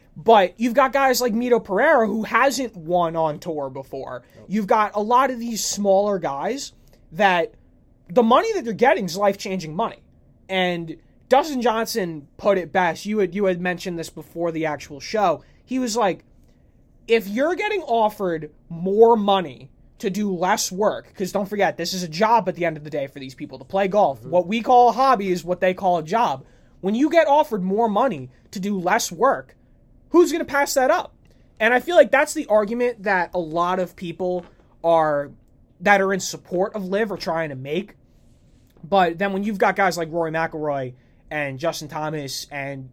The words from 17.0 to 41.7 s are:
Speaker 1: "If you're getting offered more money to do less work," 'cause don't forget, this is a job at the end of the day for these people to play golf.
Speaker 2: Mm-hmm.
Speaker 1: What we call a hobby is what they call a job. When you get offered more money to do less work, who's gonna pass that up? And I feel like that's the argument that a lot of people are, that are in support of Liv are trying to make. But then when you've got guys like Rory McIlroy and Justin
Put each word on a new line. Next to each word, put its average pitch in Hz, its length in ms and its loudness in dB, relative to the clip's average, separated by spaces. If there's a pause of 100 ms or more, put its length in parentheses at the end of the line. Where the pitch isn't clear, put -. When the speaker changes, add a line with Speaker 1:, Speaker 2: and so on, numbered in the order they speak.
Speaker 1:
"If 220 180 2
you're 269 280 -2
getting 415 280 -4
offered 208 680 -2 (180)
more 202 480 4
money 190 540 0 (280)
to 214 120 -4
do 202 200 -2
less 185 400 -2
work," 180 440 -2
'cause 180 180 -6
don't 202 160 -4
forget, 196 300 0
this 170 160 -6
is 180 80 -6
a 175 60 -6
job 214 380 2
at 175 100 -4
the 170 100 -2
end 160 100 -4
of 147 80 -14
the 151 60 -16
day 139 160 -6
for 139 140 -16
these 131 140 -14
people 135 240 -14
to - 60 -20
play 196 240 0
golf. 175 320 2
Speaker 2:
Mm-hmm. 123 100 -16
Speaker 1:
What 175 160 2
we 226 140 -2
call 247 300 6
a - 20 4
hobby 214 400 2
is 175 120 -4
what 180 160 -4
they 185 120 2
call 185 240 0
a 160 60 -2
job. 160 420 -2 (380)
When 196 120 -2
you 277 140 2
get 330 180 4
offered 285 360 2
more 208 260 0
money 196 400 0 (220)
to 208 100 -8
do 202 180 -4
less 185 320 0
work, 208 460 0 (540)
who's 330 200 6
gonna 330 140 -4
pass 277 300 -2
that 262 160 2
up? - 240 -2 (440)
And 220 140 2
I 247 80 4
feel 349 160 -2
like 285 140 8
that's 294 240 2
the 294 120 -6
argument 220 580 0
that 185 280 0
a 180 80 -2
lot 175 400 -2
of 175 160 -6
people 180 480 -6 (400)
are, 156 460 2 (500)
that 196 220 4
are 190 100 0
in 185 80 -2
support 185 540 -6
of 202 100 -8
Liv 196 260 -2
are 180 60 -8
trying 165 320 -4
to 135 80 -10
make. 151 400 -8 (880)
But 170 340 2
then 196 140 -2
when 196 100 -4
you've 202 160 -4
got 190 160 2
guys 190 220 0
like 165 160 -4
Rory 165 180 -2
McIlroy 151 640 -4 (380)
and 143 280 -6
Justin 151 300 -6